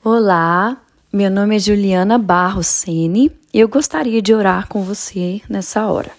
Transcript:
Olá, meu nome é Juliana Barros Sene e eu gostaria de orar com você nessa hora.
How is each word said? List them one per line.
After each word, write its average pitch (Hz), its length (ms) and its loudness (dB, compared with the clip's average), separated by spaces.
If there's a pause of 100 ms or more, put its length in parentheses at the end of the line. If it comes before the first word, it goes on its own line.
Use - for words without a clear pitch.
Olá, 196 800 2 (300)
meu 196 180 0
nome 202 280 0
é - 20 2
Juliana 202 580 2
Barros 180 500 0
Sene 175 640 0 (240)
e 214 60 2
eu 220 80 6
gostaria 254 540 -2
de 202 120 2
orar 196 360 0
com 208 120 -6
você 190 680 -6
nessa 208 380 -4
hora. - 320 -4